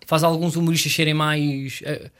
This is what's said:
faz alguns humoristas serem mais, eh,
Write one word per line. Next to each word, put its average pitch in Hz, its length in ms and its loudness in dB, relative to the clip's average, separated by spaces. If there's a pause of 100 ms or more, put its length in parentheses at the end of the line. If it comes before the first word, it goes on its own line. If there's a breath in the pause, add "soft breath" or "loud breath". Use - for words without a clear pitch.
faz 160 180 2
alguns 165 340 2
humoristas 165 360 2
serem 156 200 2
mais, 147 680 -2
eh, - 260 -8 (100)